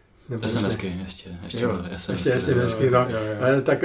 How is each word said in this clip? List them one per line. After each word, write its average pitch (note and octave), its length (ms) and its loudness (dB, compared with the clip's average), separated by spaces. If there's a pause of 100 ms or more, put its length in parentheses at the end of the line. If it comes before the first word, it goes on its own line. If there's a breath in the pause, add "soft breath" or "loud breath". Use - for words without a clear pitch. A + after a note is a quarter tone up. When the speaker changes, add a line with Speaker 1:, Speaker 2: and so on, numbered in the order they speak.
(280 soft breath)
Speaker 1:
Nebo A2+ 200 -4
Speaker 2:
S A2+ 80 2
M G#2+ 140 0
S F#2+ 60 2
ky G2 140 -4
Speaker 1:
ne? F2+ 140 -6
Speaker 2:
ještě, - 260 -14 (140)
ještě A2+ 200 -6
Speaker 1:
Jo, A#2 120 2
Speaker 2:
byly, F2 160 -8
Speaker 1:
ještě, - 60 -8
Speaker 2:
S - 100 -2
M F#2+ 100 -2
S - 40 -4
ky. - 60 2
Speaker 1:
ještě B2 240 2
S B2 40 4
M A#2+ 120 4
S A#2 60 0
ky, C3 160 2
no. B2 80 6
Speaker 3:
Jo, B2 120 4
jo, A2+ 60 -2 (240)
jo. C3 180 4
Speaker 1:
Eh, C3+ 40 0
tak C#3 220 2